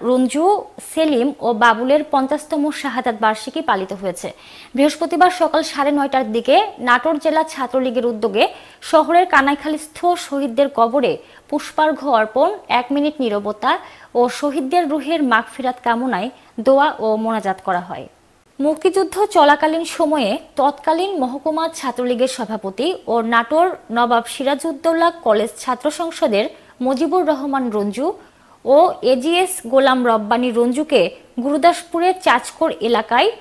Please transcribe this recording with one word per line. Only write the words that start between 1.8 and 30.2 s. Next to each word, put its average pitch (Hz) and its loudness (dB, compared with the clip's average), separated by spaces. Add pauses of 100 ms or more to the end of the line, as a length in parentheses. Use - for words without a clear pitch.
পঞ্চাশতম 294 0 (180)
শাহাদাত 247 -4
বার্ষিকী 220 0
পালিত 190 -2
হয়েছে। 180 -8 (460)
বৃহস্পতিবার 302 2
সকাল 320 2 (100)
সাড়ে 285 0
নয়টার 269 0
দিকে 233 2 (300)
নাটোর 254 2
জেলা 311 2 (100)
ছাত্রলীগের 254 -2
উদ্যোগে 214 0 (460)
শহরের 330 4
কানাইখালীস্থ 294 0 (280)
শহীদদের 277 -2 (100)
কবরে 233 2 (360)
পুষ্পার্ঘ্য 302 -2 (100)
অর্পণ, 220 2 (320)
এক 240 -6
মিনিট 294 0
নীরবতা 208 -2 (420)
ও 240 2 (200)
শহীদদের 294 0
রুহের 302 -2 (100)
মাগফিরাত 247 -2
কামনায় 233 -2 (380)
দোয়া 277 6 (160)
ও - 0 (180)
মোনাজাত 202 -4
করা 180 -2
হয়। - -12 (520)
মুক্তিযুদ্ধ 320 0 (180)
চলাকালীন 311 4 (120)
সময়ে 294 0 (280)
তৎকালীন 320 0 (100)
মহকুমা 294 -4 (140)
ছাত্রলীগের 247 -2
সভাপতি 214 -6 (260)
ও - 0 (180)
নাটোর 262 2 (300)
নবাব 233 2 (100)
সিরাজউদ্দৌলা 330 -2 (180)
কলেজ 220 2 (120)
ছাত্র 247 -4
সংসদের 320 -2 (380)
মজিবুর 277 0
রহমান 269 -2 (120)
রঞ্জু 208 -2 (580)
ও 269 6 (340)
এজিএস 339 0 (200)
গোলাম 262 4
রব্বানী 233 0